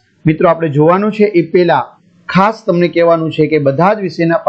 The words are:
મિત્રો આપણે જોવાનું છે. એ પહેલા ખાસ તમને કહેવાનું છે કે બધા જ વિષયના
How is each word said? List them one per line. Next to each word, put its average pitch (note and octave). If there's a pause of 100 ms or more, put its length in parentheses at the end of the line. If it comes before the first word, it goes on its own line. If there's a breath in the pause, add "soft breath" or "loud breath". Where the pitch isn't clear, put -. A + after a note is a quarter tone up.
(260)
મિત્રો E3
આપણે E3
જોવાનું F#3+
છે. G#3 (100)
એ D#3
પહેલા E3+ (460)
ખાસ G#3
તમને F3
કહેવાનું E3
છે D3+
કે D3+
બધા D#3+
જ G3+
વિષયના E3